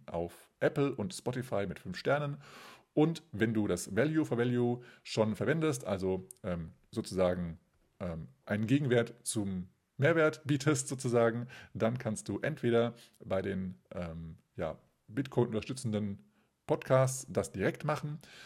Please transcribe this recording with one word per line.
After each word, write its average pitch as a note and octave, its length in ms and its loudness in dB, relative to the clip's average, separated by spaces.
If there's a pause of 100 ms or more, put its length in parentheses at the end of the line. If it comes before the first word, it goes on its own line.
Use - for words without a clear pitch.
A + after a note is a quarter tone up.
auf - 440 -6 (120)
Apple C#3+ 340 2
und G2 180 -4
Spotify A#2+ 540 -4
mit F2+ 120 -8
fünf F2+ 180 -10
Sternen. C#3+ 400 0 (560)
Und D#3+ 300 4 (100)
wenn A2+ 200 2
du G#2+ 140 2
das F2+ 260 -2
Value D#3 300 4
for B2 140 -2
Value B2 440 2 (220)
schon A2 320 2
verwendest, D3 480 0
also, F#2 460 -2 (140)
ähm, E2+ 280 -4 (200)
sozusagen, F2+ 680 0 (400)
ähm, E2 300 -8 (160)
einen G#2+ 220 0
Gegenwert B2 560 2
zum F#2+ 440 -4 (300)
Mehrwert D#3 480 4
bietest C#3 420 2
sozusagen, A#2+ 600 2 (260)
dann A2+ 240 0
kannst A2 320 -6
du G2+ 100 -2
entweder A#2 540 2 (260)
bei F#2+ 220 -2
den, F#2+ 340 -4 (160)
ähm, E2 460 -10 (180)
ja, D#2+ 220 -4 (300)
Bitcoin-unterstützenden G#2+ 1120 -2 (480)
Podcasts C3 640 2
das - 220 -2
direkt - 320 -2
machen, D3+ 340 -4 (280)